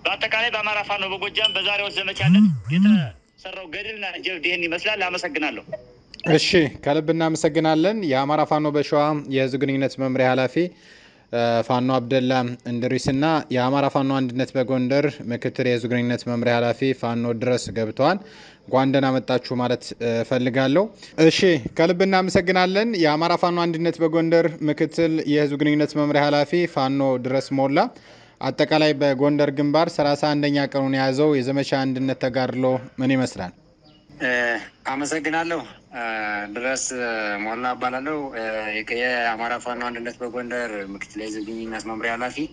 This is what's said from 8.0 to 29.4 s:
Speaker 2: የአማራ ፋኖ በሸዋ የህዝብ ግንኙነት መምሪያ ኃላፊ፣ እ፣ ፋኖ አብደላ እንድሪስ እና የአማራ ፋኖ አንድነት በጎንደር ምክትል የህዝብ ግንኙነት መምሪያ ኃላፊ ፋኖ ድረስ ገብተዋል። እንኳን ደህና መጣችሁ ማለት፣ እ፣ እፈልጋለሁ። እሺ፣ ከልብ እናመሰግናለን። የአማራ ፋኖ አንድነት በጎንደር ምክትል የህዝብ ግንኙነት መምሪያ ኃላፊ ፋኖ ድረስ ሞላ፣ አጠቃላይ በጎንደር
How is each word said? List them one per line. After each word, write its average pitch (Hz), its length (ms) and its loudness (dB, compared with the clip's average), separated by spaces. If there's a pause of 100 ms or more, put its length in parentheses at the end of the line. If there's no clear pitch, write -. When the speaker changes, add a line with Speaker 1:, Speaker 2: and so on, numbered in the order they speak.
Speaker 2:
የአማራ 143 440 2
ፋኖ 151 240 2
በሸዋ 147 300 2 (300)
የህዝብ 131 280 0
ግንኙነት 135 400 0
መምሪያ 131 300 2
ኃላፊ፣ 127 260 2 (760)
እ፣ 117 80 0 (220)
ፋኖ 123 300 2
አብደላ 127 400 2 (340)
እንድሪስ 123 400 -2
እና 135 180 0 (260)
የአማራ 131 380 2
ፋኖ 135 260 0
አንድነት 127 380 -2
በጎንደር 131 540 0 (200)
ምክትል 120 400 -4
የህዝብ 120 220 0
ግንኙነት 120 360 0
መምሪያ 120 300 0
ኃላፊ 120 260 0 (140)
ፋኖ 117 300 -4 (100)
ድረስ 123 360 -2
ገብተዋል። 113 480 0 (420)
እንኳን 131 300 2
ደህና 135 200 4
መጣችሁ 127 460 -2
ማለት፣ 123 280 -2 (100)
እ፣ 117 240 -4
እፈልጋለሁ። 131 680 2 (360)
እሺ፣ 160 200 6 (320)
ከልብ 175 300 2
እናመሰግናለን። 190 960 2
የአማራ 160 400 4
ፋኖ 175 240 2
አንድነት 165 380 0
በጎንደር 165 500 4 (120)
ምክትል 156 540 0 (120)
የህዝብ 147 320 2
ግንኙነት 147 360 2
መምሪያ 147 300 2
ኃላፊ 147 280 2 (180)
ፋኖ 139 300 0 (180)
ድረስ 131 360 -2
ሞላ፣ 135 240 2 (640)
አጠቃላይ 151 540 2
በጎንደር 143 580 2